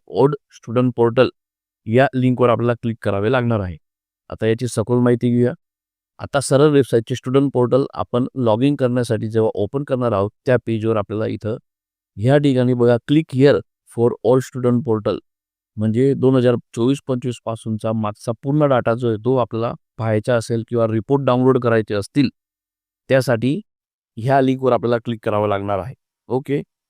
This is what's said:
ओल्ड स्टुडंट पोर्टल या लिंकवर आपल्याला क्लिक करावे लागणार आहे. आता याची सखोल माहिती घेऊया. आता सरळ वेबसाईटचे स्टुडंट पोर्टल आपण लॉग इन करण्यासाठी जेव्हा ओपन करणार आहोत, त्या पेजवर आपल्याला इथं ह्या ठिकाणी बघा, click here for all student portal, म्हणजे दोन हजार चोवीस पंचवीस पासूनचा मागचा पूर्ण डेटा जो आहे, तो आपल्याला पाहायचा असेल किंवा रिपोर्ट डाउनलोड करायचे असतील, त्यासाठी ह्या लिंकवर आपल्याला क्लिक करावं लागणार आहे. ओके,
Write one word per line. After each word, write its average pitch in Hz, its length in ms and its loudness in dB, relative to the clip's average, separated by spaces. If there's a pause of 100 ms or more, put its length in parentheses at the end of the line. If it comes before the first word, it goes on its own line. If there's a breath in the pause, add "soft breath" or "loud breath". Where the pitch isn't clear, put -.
ओल्ड 127 280 2 (160)
स्टुडंट 123 440 -2
पोर्टल 117 340 2 (560)
या 123 300 2
लिंकवर 127 340 2
आपल्याला 117 240 0
क्लिक 113 280 -6
करावे 101 300 -2
लागणार 120 280 0
आहे. 87 180 -8 (520)
आता 107 180 -4
याची 117 200 -2
सखोल 123 320 -2
माहिती 123 300 2
घेऊया. 120 240 0 (640)
आता - 200 -4
सरळ 139 280 4
वेबसाईटचे 127 480 2
स्टुडंट 135 380 0
पोर्टल 123 400 2
आपण - 320 -4 (100)
लॉग 117 280 0
इन 143 120 2
करण्यासाठी 120 540 -2
जेव्हा 110 240 0
ओपन 120 300 -4
करणार 123 280 -2
आहोत, 101 180 0 (160)
त्या 127 200 2
पेजवर 113 300 -2
आपल्याला 107 320 -4
इथं 110 300 -8 (600)
ह्या 127 200 2
ठिकाणी 127 360 2
बघा, 120 240 2 (140)
click 151 260 0
here 127 220 4 (340)
for 117 160 2 (180)
all 127 120 4
student 123 480 -2
portal, 110 300 -2 (600)
म्हणजे 113 360 0
दोन 127 220 2
हजार 123 200 2 (200)
चोवीस 131 320 0
पंचवीस 123 280 -6 (100)
पासूनचा 113 460 -6
मागचा 110 400 -6 (120)
पूर्ण 147 220 0
डेटा 117 280 0
जो 123 140 -2
आहे, 110 100 0
तो 120 180 -2
आपल्याला 117 380 -4 (240)
पाहायचा 110 380 -2
असेल 113 320 -2
किंवा 117 200 0
रिपोर्ट 113 360 0
डाउनलोड 127 360 4
करायचे 117 340 0
असतील, 120 360 -2 (800)
त्यासाठी 127 520 0 (560)
ह्या 135 240 2
लिंकवर 131 300 2
आपल्याला 117 260 0
क्लिक 117 260 -6
करावं 107 240 0
लागणार 101 320 -2
आहे. 127 140 -10 (340)
ओके, 135 340 -4 (280)